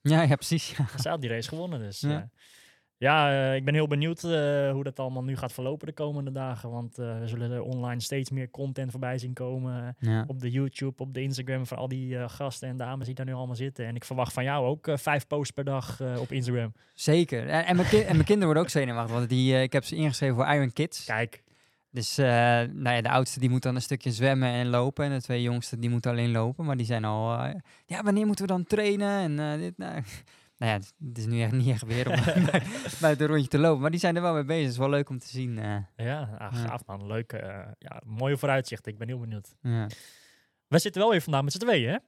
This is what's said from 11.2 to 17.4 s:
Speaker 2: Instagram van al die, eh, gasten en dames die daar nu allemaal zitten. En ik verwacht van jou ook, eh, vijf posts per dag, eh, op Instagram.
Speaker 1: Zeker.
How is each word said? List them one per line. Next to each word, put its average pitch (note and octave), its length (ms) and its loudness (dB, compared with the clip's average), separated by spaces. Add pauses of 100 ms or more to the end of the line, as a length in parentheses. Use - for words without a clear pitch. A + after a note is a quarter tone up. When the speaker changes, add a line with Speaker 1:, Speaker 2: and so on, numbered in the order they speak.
Speaker 2:
Instagram C3 440 -4
van B2 120 -8
al C3 100 -4
die, C3 300 -4
eh, A#2+ 100 -4
gasten C3+ 400 -8
en B2+ 80 -6
dames B2+ 300 -6
die B2+ 80 -6
daar C3 120 -6
nu C3 80 -6
allemaal B2+ 220 -6
zitten. C3 300 -6
En A#2 100 -6
ik A#2 80 -10
verwacht B2+ 280 -2
van B2+ 120 -2
jou C#3 220 2
ook, D3 220 -2
eh, D3 80 0
vijf D3 300 0
posts D3 260 -2
per C#3 120 -6
dag, C3+ 360 -4
eh, B2+ 200 -2
op B2+ 120 -6
Instagram. A#2+ 400 -2 (220)
Speaker 1:
Zeker. D3+ 540 2